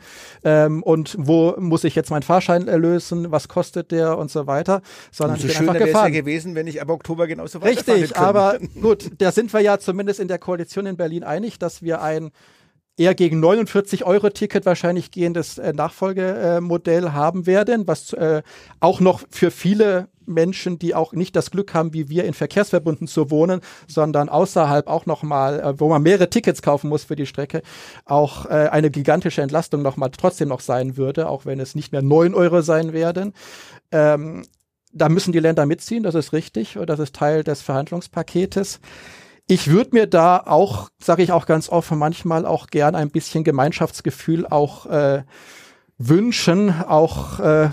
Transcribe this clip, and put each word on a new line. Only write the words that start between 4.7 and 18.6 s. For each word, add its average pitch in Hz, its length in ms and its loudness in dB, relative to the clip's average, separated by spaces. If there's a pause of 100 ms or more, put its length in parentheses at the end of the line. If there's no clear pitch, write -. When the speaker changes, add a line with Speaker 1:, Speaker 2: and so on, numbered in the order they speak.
Speaker 1:
sondern 147 260 -2
Speaker 2:
Umso 135 120 -4
Speaker 1:
ich - 40 0
bin 156 160 0
einfach 170 60 2
Speaker 2:
schöner 214 100 0
wär's - 80 0
ja - 0 -
Speaker 1:
gefahren. 208 220 4
Speaker 2:
gewesen, 156 400 -4
wenn 160 120 -6
ich 151 140 -10
ab 147 80 -8
Oktober 165 380 -4
genauso 160 340 -10
weiterfahren 214 160 2
Speaker 1:
Richtig, 196 340 2
Speaker 2:
hätte - 40 -12
können. 180 120 2
Speaker 1:
aber 202 320 4 (220)
gut, 208 380 2
da 185 140 2
sind 220 200 0
wir 214 80 2
ja 202 180 4
zumindest 196 400 -4
in 190 100 -6
der 180 100 -6
Koalition 185 480 -8
in 190 100 -8
Berlin 170 280 -6
einig, 185 340 -6
dass 170 240 -8
wir 160 180 -4
ein 156 300 -6 (640)
eher 180 180 4
gegen 160 260 2
neunundvierzig 202 640 2
Euro 202 260 2
Ticket 202 340 -4
wahrscheinlich 175 460 0
gehendes, 170 480 -4
äh, 160 160 -4
Nachfolgemodell 175 1400 -2
haben 160 340 -2
werden, 202 420 2
was, - 280 -4
äh, 156 280 0 (380)